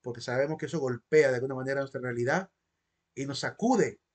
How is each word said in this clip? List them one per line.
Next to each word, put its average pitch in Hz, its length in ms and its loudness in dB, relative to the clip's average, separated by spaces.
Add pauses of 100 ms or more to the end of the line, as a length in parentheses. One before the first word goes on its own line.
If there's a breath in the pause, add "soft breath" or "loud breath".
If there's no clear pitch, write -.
Porque 117 200 -10
sabemos 139 360 -2
que 156 80 -8
eso 156 140 -6
golpea 135 500 4
de 127 60 2
alguna 131 200 2
manera 131 240 -2
nuestra 135 220 -6
realidad 127 480 -2 (640)
y 139 100 -6
nos 135 140 -8
sacude, 170 600 0 (160)